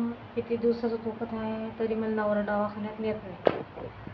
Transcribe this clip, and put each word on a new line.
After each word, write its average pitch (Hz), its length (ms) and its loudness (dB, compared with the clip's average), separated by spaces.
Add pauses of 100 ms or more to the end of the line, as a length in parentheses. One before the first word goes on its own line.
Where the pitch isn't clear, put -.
(340)
किती 233 220 0
दिवसाचं 226 480 4
दुखत 226 280 -4
आहे, 220 460 -2
तरी 220 160 2
मला 220 200 0
नवरा 208 280 4
दवाखान्यात 208 580 0
नेत 220 140 0 (100)
नाही. - 380 2 (520)